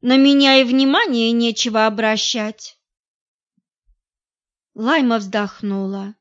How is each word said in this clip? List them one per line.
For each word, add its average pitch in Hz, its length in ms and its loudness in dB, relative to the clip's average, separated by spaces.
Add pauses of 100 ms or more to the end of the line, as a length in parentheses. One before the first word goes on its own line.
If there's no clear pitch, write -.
На 247 160 2
меня 277 400 6
и 269 60 4
внимания 262 680 0
нечего 226 560 0
обращать". 214 880 -6 (2000)
Лайма 240 420 0
вздохнула. 196 1040 -6